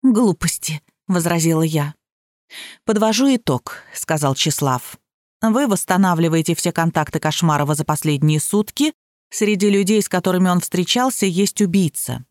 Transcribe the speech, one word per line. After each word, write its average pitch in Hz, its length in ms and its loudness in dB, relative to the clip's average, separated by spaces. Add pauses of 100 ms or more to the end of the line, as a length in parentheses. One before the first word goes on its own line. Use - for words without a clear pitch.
«Глупости», 202 800 0 (240)
возразила 165 560 0
я. 151 320 -2 (880)
«Подвожу 220 500 2
итог», - 420 -4 (180)
сказал 147 400 -2
Числав. - 640 -2 (420)
«Вы 226 280 2
восстанавливаете 170 880 2
все 170 180 -4
контакты 165 480 -2
Кошмарова 151 540 0
за 147 100 -4
последние 151 560 0
сутки. 214 520 -2 (380)
Среди 208 400 0
людей, 202 320 2
с - 60 -4
которыми 185 400 0
он 180 120 2
встречался, 240 640 -2
есть 196 380 0
убийца. 170 680 -2